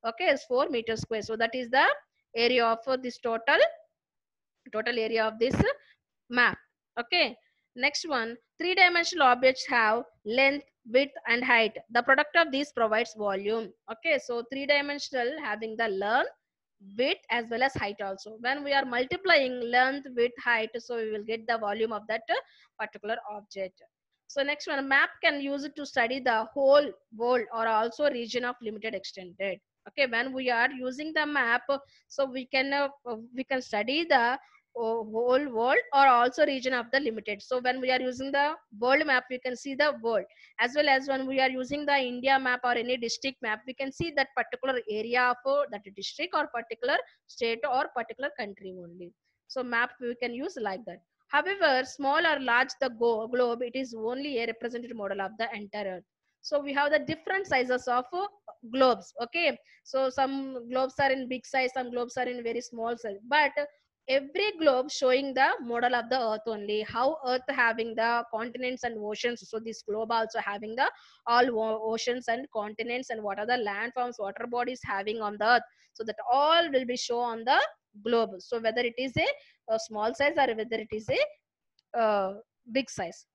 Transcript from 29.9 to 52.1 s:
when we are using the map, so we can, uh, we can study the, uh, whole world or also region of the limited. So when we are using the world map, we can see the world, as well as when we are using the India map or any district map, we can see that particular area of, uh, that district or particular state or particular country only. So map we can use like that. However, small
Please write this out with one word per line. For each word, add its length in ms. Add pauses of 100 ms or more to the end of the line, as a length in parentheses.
when 220
we 180
are 220
using 420
the 100
map, 380 (460)
so 160
we 220
can, 260
uh, 160 (480)
we 80
can 180
study 420
the, 120
uh, 200 (400)
whole 720
world 300 (160)
or 140
also 360
region 300
of 180
the 60
limited. 420
So 200
when 200
we 120
are 80
using 320
the 220 (260)
world 260
map, 240
we 80
can 180
see 200
the 260
world, 220 (340)
as 160
well 140
as 180
when 180
we 160
are 80
using 380
the 100
India 400
map 280
or 80
any 240
district 460
map, 220
we 100
can 180
see 240
that 100 (100)
particular 440 (100)
area 320
of, 140 (100)
uh, 240
that 120 (120)
district 400
or 140
particular 480 (320)
state 320 (120)
or 220
particular 420
country 400
only. 360 (340)
So 160
map 380
we 160
can 180
use 260
like 260
that. 120 (300)
However, 560
small 420